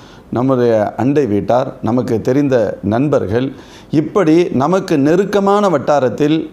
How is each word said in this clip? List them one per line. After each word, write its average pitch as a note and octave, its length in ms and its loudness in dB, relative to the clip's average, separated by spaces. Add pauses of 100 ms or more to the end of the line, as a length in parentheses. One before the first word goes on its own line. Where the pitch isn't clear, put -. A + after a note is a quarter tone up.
(300)
நம்முடைய A#2+ 680 0
அண்டை C#3+ 280 0
வீட்டார், A2+ 560 -2
நமக்கு A#2 400 -2
தெரிந்த B2+ 600 0
நண்பர்கள், A#2+ 680 -2 (380)
இப்படி D#3+ 540 2
நமக்கு E3+ 540 0
நெருக்கமான G3 720 2
வட்டாரத்தில் D3 840 0